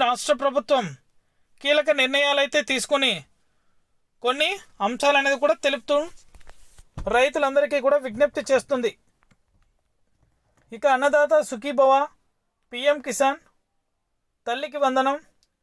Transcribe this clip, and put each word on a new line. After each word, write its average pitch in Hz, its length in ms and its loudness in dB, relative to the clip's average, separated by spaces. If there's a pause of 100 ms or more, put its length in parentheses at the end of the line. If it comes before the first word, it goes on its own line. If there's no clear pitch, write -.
రాష్ట్ర 247 380 0
ప్రభుత్వం 269 440 0 (760)
కీలక 294 280 2 (120)
నిర్ణయాలైతే 285 580 0 (120)
తీసుకొని 262 420 0 (1120)
కొన్ని 285 260 -2 (380)
అంశాలనేది 277 560 0
కూడా 311 120 2 (100)
తెలుపుతూ 285 320 -2 (1160)
రైతులందరికీ 285 680 0
కూడా 285 200 2
విజ్ఞప్తి 262 440 -2
చేస్తుంది. 247 420 0 (1800)
ఇక 220 100 -2 (100)
అన్నదాత 294 380 2 (160)
సుఖీభవ, 269 440 2 (800)
పీఎం 277 340 0
కిసాన్, 277 340 0 (1080)
తల్లికి 269 380 -8
వందనం, 262 320 0 (460)